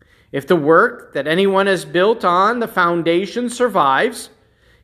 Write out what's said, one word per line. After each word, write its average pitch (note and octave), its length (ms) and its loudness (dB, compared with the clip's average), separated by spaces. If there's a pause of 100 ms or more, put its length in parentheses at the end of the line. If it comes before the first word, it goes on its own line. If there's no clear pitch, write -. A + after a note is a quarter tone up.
(320)
If C3+ 140 -6
the F#3 100 4
work E3+ 560 2
that C#3+ 160 -6
anyone F#3+ 380 2
has F3+ 180 0
built F3+ 400 0
on G3 360 0
the A3 60 -4
foundation F3 840 -2
survives, G3 800 -2 (540)